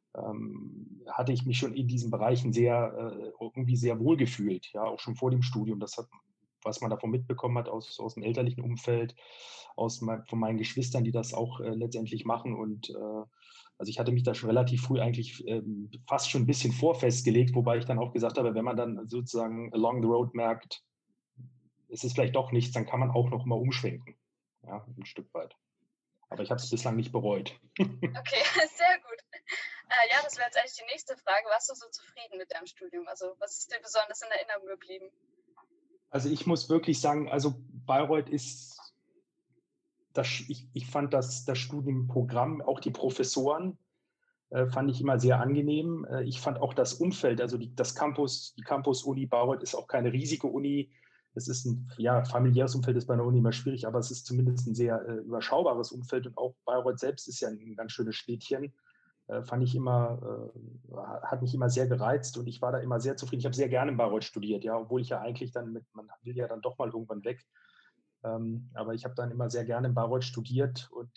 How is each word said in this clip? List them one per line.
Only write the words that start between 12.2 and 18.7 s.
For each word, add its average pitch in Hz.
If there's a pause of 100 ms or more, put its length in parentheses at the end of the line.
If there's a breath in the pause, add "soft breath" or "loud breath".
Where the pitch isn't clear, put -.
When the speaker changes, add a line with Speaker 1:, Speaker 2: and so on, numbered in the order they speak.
Speaker 1:
machen 117
und, 107
äh, 107 (540 loud breath)
also 101
ich 113
hatte 123
mich 120
da 123
schon 113
relativ 123
früh 131
eigentlich, 120
ähm, 107 (160)
fast -
schon 131
ein 120
bisschen 131
vorfestgelegt, 123
wobei 120
ich 117
dann 120
auch 120
gesagt 117
habe, 117
wenn 113
man 123